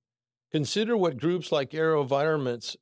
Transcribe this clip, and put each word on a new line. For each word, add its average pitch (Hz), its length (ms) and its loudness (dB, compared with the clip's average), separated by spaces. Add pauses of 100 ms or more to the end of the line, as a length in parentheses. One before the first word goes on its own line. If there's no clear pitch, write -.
(520)
Consider 208 440 0
what 170 220 2
groups 170 340 -2
like 143 200 0
AeroVironment's 147 1120 0